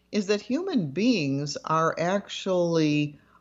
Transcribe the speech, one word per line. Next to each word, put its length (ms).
is 160
that 140
human 480
beings 760
are 320
actually 1200